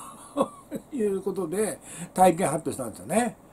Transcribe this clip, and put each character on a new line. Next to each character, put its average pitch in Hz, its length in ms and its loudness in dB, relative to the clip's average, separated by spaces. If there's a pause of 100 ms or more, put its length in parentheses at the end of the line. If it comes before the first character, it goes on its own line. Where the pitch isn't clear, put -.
(800)
<laughs> - 120 -16
い 262 100 -2
う 196 200 0
こ 196 100 -2
と 175 160 -4
で、 190 300 -2 (360)
体 185 220 8
験 170 120 0
発 147 100 0
表 143 140 -4
し - 40 -8
た 127 80 -6
ん 110 60 -6
で 92 60 -14
す - 40 -16
よ 92 60 -14
ね。 214 300 0 (160)